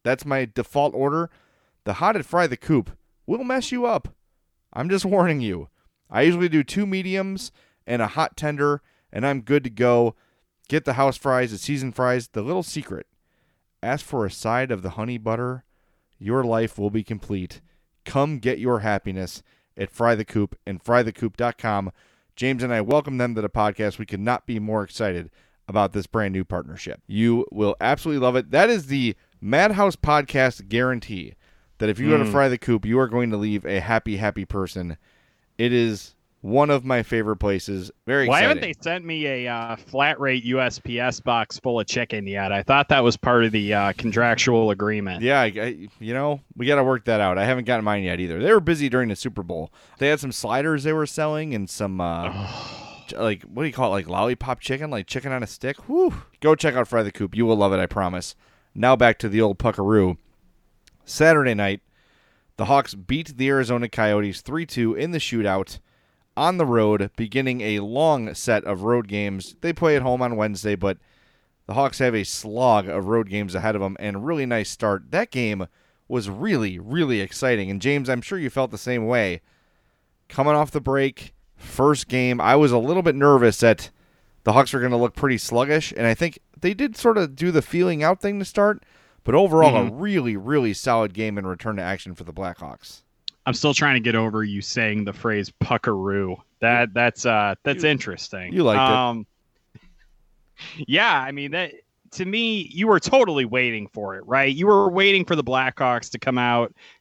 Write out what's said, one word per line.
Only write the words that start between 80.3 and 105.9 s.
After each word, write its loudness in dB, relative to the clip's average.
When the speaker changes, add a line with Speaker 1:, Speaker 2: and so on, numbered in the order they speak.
Speaker 1:
Coming 2
off 0
the -4
break, -2
first 2
game, 0
I 6
was 6
a 4
little 0
bit 4
nervous 6
that 4
the 2
Hawks 4
were -2
gonna 0
look 2
pretty 0
sluggish, 0
and 0
I 4
think -4
they -2
did -4
sort 4
of -2
do 0
the 4
feeling 0
out 2
thing -4
to -6
start, 0
but 0
overall, 8
Speaker 2:
Mm-hmm. 2
Speaker 1:
a -14
really, -2
really 0
solid 0
game -4
in -6
return -6
to -6
action -8
for -18
the -16
Blackhawks. -12
Speaker 2:
I'm 0
still 2
trying 4
to 2
get 0
over 0
you -4
saying 0
the -6
phrase -4
"puckaroo." -2
That, 2
that's, 0
uh, 2
that's -2
Speaker 1:
You, 2
Speaker 2:
interesting. -6
Speaker 1:
you 2
liked 4
it. 4
Speaker 2:
Um, 0
yeah, 4
I -8
mean, -8
that, -4
to -6
me, -2
you 0
were 6
totally 4
waiting -2
for -8
it, -16
right? 2
You 0
were 6
waiting 4
for 0
the -2
Blackhawks 0